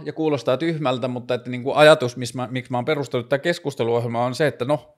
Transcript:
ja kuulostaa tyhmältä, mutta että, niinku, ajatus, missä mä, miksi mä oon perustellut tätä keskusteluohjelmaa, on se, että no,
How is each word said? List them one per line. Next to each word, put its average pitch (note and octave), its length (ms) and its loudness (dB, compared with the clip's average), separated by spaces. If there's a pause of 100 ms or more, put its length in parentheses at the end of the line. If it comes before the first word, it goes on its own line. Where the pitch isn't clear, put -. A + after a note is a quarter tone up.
ja D3 80 -6
kuulostaa C#3+ 440 0
tyhmältä, C3+ 520 -2
mutta B2 260 -4
että, B2 160 -6
niinku, B2 220 -4
ajatus, D3+ 440 6
missä B2 200 -8
mä, B2 140 -6
miksi B2+ 200 -6
mä B2 80 -2
oon B2 60 -2
perustellut C3+ 440 -2
tätä C#3 140 0
keskusteluohjelmaa, A#2+ 800 -2
on B2+ 100 -2
se, D#3 120 2
että A#2+ 180 -2
no, D3 340 -4